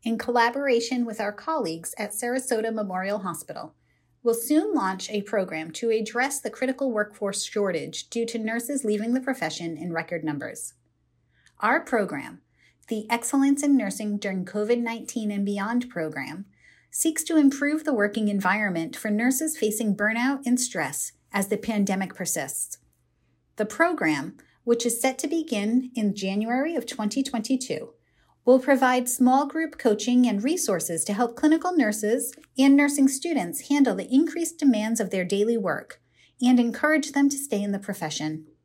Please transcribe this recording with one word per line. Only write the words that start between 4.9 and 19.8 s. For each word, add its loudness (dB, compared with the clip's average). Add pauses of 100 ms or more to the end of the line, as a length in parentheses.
a -2
program -4
to -2
address -2
the -6
critical -2
workforce -2
shortage -4
due -2
to -6
nurses -4
leaving 0
the 0
profession -6
in -6
record -4
numbers. -6 (880)
Our 4
program, -4 (480)
the -6
Excellence 2
in 6
Nursing -2
During -4
covid 0
nineteen -4
and -2
Beyond -2
program, -8 (440)
seeks -2
to 2
improve 4
the 0
working 0
environment 0
for -6
nurses 0
facing 0